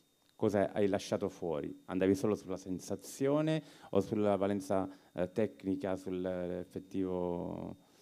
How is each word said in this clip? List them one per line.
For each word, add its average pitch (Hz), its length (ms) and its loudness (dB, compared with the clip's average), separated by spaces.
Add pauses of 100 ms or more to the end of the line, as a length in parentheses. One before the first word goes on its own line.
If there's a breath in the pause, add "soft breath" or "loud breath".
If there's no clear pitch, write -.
(360 soft breath)
cosa 104 360 2
hai 104 140 2
lasciato 98 420 0
fuori? 80 580 -4
Andavi 95 280 4
solo 101 220 2
sulla 95 200 -6
sensazione 135 1040 -2 (300 loud breath)
o 98 100 4
sulla 104 360 2
valenza, 95 520 2 (260 loud breath)
eh, 90 180 0
tecnica, 95 640 -2
sull'effettivo 90 1800 -4 (260 soft breath)